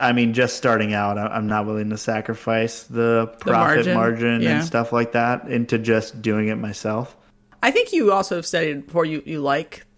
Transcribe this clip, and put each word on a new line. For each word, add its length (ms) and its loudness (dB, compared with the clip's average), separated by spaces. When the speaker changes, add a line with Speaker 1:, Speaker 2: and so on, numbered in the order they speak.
Speaker 1:
I 120 2
mean, 200 2
just 240 2
starting 380 2
out, 240 0
I, 80 -2
I'm 200 -4
not 200 0
willing 240 -4
to 80 -4
sacrifice 840 -2
the 460 2
Speaker 2:
The 80 -20
Speaker 1:
profit 380 2
Speaker 2:
margin. 80 2
Speaker 1:
margin 480 2
Speaker 2:
Yeah. 140 2
Speaker 1:
and 80 0
stuff 280 -2
like 200 0
that 360 0
into 300 0
just 440 0
doing 260 0
it 80 -2
myself. 600 -6
Speaker 2:
I 80 4
think 240 0
you 180 4
also 240 0
have 80 -6
said 220 0
it 200 -6
before, 200 0
you, 180 -6
you 160 -6
like 460 -4